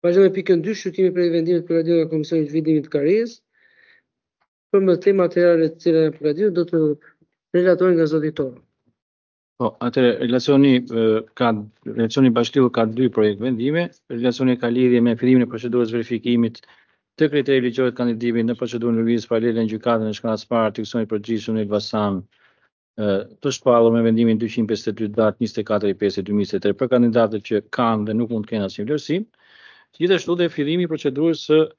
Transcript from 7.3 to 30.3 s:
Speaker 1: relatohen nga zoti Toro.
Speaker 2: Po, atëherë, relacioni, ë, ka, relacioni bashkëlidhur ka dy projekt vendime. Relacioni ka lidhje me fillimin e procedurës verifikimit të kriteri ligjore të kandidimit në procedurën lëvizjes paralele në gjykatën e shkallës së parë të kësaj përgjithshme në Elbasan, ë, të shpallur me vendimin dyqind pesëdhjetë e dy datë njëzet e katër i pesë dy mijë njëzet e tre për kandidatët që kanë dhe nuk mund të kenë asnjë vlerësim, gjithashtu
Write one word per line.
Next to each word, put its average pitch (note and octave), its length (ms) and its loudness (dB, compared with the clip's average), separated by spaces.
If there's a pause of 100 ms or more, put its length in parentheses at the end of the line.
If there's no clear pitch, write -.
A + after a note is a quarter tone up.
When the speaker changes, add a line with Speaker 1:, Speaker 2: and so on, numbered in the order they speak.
Speaker 1:
relatohen F3+ 400 4
nga E3 160 2
zoti D#3 240 -2
Toro. C3 240 -6 (1040)
Speaker 2:
Po, A#2 80 0 (160)
atëherë, A#2+ 400 2
relacioni, C3+ 460 4 (120)
ë, A2+ 200 -2 (360)
ka, A#2 140 2 (340)
relacioni A#2 480 2
bashkëlidhur A#2+ 400 2
ka A2+ 140 2
dy B2 260 -2
projekt G#2+ 240 2
vendime. C3 460 -2 (260)
Relacioni B2 480 0
ka A#2+ 140 -2
lidhje B2 320 4
me A#2 100 2
fillimin B2+ 300 4
e A#2+ 60 -14
procedurës A#2 440 -2
verifikimit A#2 640 -2 (600)
të D3+ 80 4
kriteri C3+ 400 0
ligjore B2 240 -2
të B2 80 -12
kandidimit A#2 480 -2
në A#2 100 -2
procedurën A#2 380 -4
lëvizjes A2+ 320 0
paralele A2+ 340 0
në G#2+ 80 -2
gjykatën A2 380 -2
e G#2 80 -6
shkallës A2 260 -6
së - 80 -20
parë A2 220 0
të G#2+ 140 -8
kësaj A#2 240 -4
përgjithshme A2 440 -6
në A2 80 -2
Elbasan, G#2 540 -2 (800)
ë, G#2 140 -2 (280)
të C#3 200 -4
shpallur A#2 340 4
me A#2 160 2
vendimin A2+ 320 2
dyqind A2 320 -4
pesëdhjetë G#2+ 320 -6
e G#2 80 -8
dy A2 80 -2
datë G#2+ 240 0
njëzet G#2+ 160 -6
e G2+ 80 -8
katër G#2 240 0
i F#2+ 80 -8
pesë G2 240 -2
dy G#2 80 -4
mijë G#2 160 -2
njëzet G2 100 -4
e - 60 -8
tre G2+ 160 2
për B2+ 140 -2
kandidatët A2+ 560 2
që G#2 100 0 (160)
kanë A2 320 0
dhe A2 80 -2
nuk A#2 160 -4
mund G#2+ 160 -6
të A2+ 60 -6
kenë G2 160 -4
asnjë G#2 180 -8
vlerësim, D3+ 400 -4 (640)
gjithashtu F3 480 0